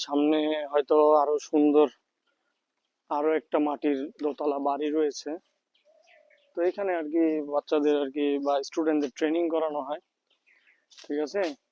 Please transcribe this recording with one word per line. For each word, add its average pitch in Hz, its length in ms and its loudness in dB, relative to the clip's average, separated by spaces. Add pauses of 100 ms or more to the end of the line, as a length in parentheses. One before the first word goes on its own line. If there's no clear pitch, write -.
সামনে 147 300 2 (340)
হয়তো 147 240 2 (260)
আরো 147 120 0 (140)
সুন্দর 147 380 4 (1200)
আরো 151 200 0 (100)
একটা - 260 -2
মাটির 143 320 -2 (260)
দোতলা 143 340 -2 (100)
বাড়ি 143 280 -2
রয়েছে। 147 340 -2 (1200)
তো - 60 -10 (100)
এখানে 190 320 -2
আর 151 120 -6
কি 165 120 2 (300)
বাচ্চাদের 147 480 0
আর 139 140 -4
কি 147 100 0 (200)
বা 143 80 0 (140)
স্টুডেন্টদের 156 500 -2
ট্রেনিং 165 260 0 (100)
করানো 156 340 -4
হয়, 156 140 -10 (1000)
ঠিক 147 220 -6
আছে। 190 160 -4 (300)